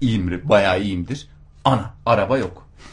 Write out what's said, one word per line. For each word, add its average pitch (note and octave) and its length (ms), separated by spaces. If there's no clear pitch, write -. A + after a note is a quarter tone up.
İyiyimdir. G2 480
Bayağı G2 320
iyiyimdir. F#2+ 460
Ana, B2 280
araba A2+ 320
yok. G2 280